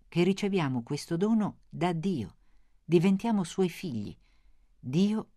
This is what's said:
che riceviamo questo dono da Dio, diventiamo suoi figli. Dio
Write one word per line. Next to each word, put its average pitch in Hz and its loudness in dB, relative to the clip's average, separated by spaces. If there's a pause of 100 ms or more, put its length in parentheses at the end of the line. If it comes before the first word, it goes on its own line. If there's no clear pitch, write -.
che 165 2
riceviamo 180 0
questo 147 -4
dono 214 0 (100)
da 165 -2
Dio, 160 -4 (460)
diventiamo 190 4
suoi 185 0
figli. 117 -8 (640)
Dio 196 0